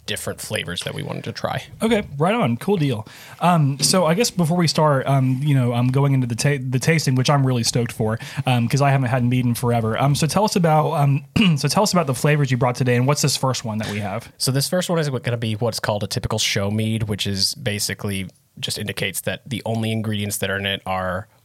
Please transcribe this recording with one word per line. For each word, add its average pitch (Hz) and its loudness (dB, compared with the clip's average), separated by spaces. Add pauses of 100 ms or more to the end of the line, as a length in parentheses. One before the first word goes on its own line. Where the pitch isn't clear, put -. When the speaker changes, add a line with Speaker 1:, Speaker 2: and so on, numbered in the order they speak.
Speaker 1:
different 101 -6
flavors 92 -8
that - -8
we 104 -8
wanted - -8
to - -10
try. - -6 (180)
Speaker 2:
Okay, 220 0 (160)
right 175 2
on. 190 0
Cool 202 -2
deal. 131 -2 (320)
Um, 151 4
so 180 2
I 165 4
guess 226 2
before 175 0
we 175 4
start, 147 2
um, 131 2
you 147 2
know, 123 2
I'm 120 2
going 139 4
into 127 2
the 117 -2
ta-, 143 0
the 127 -2
tasting, 156 2
which 131 2
I'm 139 4
really 127 2
stoked 117 0
for, 110 -2 (260)
um, 120 2
'cause 139 2
I 139 4
haven't 135 2
had 127 0
mead 123 2
in 120 2
forever. 113 0
Um, 139 2
so 165 0
tell 185 0
us 214 2
about, 156 4
um, 143 2 (160)
<clears throat> 175 4
so 143 0
tell 190 2
us - 0
about 175 2
the 131 0
flavors 147 2
you 131 2
brought 123 2
today, 123 2
and 123 2
what's 147 2
this 143 0
first 131 -2
one 107 -6
that 104 -4
we 101 -4
have? 104 -8
Speaker 1:
So - -2
this 135 0
first 180 -2
one 170 0
is 147 0
gonna 120 -2
be 113 -2
what's 110 -2
called 104 -2
a 98 -4
typical - -2
show 101 0
mead, 110 0
which 104 -4
is 98 -2
basically 104 -4 (300)
just - -6
indicates 101 -4
that - -6
the 110 -6
only 110 -2
ingredients 107 -4
that 95 -2
are 98 -2
in 98 -4
it 98 -4
are 92 -4 (160)